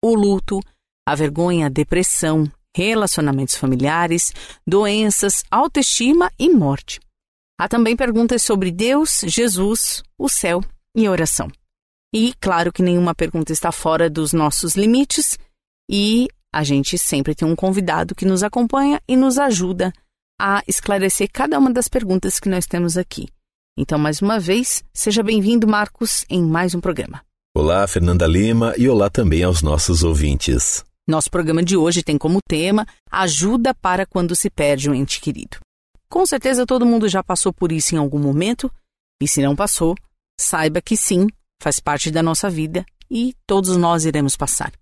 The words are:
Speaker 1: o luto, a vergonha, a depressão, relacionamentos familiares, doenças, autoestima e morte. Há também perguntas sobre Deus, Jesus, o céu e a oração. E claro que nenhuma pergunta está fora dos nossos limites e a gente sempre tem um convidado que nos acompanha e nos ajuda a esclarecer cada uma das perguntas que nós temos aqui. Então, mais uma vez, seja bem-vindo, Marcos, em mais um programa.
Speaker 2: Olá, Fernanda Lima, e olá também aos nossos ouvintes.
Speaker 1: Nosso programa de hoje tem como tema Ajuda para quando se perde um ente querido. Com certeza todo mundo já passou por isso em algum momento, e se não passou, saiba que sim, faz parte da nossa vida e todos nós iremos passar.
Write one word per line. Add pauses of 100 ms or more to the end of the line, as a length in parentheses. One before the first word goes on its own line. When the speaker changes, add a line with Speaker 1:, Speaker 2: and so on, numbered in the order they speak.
Speaker 1:
o
luto, (480)
a
vergonha,
a
depressão, (240)
relacionamentos
familiares, (340)
doenças,
autoestima
e
morte. (580)
Há
também
perguntas
sobre
Deus,
Jesus, (140)
o
céu (320)
e
a
oração. (640)
E
claro
que
nenhuma
pergunta
está
fora
dos
nossos
limites (500)
e (260)
a
gente
sempre
tem
um
convidado
que
nos
acompanha
e
nos
ajuda (440)
a
esclarecer
cada
uma
das
perguntas
que
nós
temos
aqui. (480)
Então,
mais
uma
vez, (100)
seja
bem-vindo,
Marcos,
em
mais
um
programa. (340)
Speaker 2:
Olá,
Fernanda
Lima,
e
olá
também
aos
nossos
ouvintes. (240)
Speaker 1:
Nosso
programa
de
hoje
tem
como
tema (240)
Ajuda
para
quando
se
perde
um
ente
querido. (500)
Com
certeza
todo
mundo
já
passou
por
isso
em
algum
momento, (520)
e
se
não
passou, (420)
saiba
que
sim, (340)
faz
parte
da
nossa
vida (240)
e (140)
todos
nós
iremos
passar.